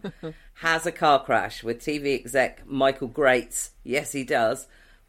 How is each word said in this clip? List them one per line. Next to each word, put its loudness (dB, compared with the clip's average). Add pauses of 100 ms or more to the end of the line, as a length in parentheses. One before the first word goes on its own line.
(600)
has 0
a -2
car 4
crash 0
with -6
T -4
V 0
exec -2
Michael 0
Grates, 0 (120)
yes -4
he -4
does, 0 (440)